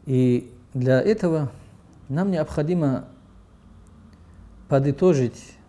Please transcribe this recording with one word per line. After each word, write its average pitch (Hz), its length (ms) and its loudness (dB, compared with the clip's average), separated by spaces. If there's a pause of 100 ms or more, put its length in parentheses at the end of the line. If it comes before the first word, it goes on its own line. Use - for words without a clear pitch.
И 127 460 0 (220)
для 127 260 2
этого 165 520 -2 (560)
нам 185 240 -2
необходимо 156 720 -2 (1600)
подытожить 139 880 0 (140)